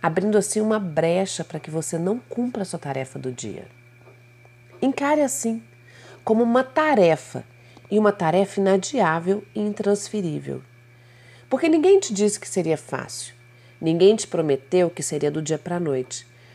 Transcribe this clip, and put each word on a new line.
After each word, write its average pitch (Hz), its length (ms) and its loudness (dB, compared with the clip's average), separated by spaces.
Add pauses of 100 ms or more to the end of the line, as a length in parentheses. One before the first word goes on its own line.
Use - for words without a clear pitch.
abrindo 185 380 2
assim 202 220 0
uma 214 180 2
brecha 170 640 0
para 156 160 -10
que 151 140 -12
você 160 260 -4
não 190 180 0
cumpra 247 460 -4
a - 20 -2
sua 180 140 -10
tarefa 135 400 -8
do 131 140 -6
dia. 113 340 -10 (1120)
Encare 285 420 2
assim, 226 380 -4 (640)
como 220 220 2
uma 233 180 2
tarefa, 214 800 2 (480)
e 202 80 2
uma 208 140 4
tarefa 185 480 0
inadiável 190 840 0 (100)
e 214 80 -6
intransferível. 202 1000 -4 (880)
Porque 269 200 0
ninguém 339 300 6
te 381 160 -2
disse 202 240 0
que - 100 -14
seria 160 300 -2
fácil. - 560 -10 (460)
Ninguém 170 340 6
te 214 140 -6
prometeu 165 600 0
que 165 140 -8
seria 147 300 -2
do 151 100 -4
dia 151 160 -4
pra 175 220 -6
noite. 135 480 -6 (260)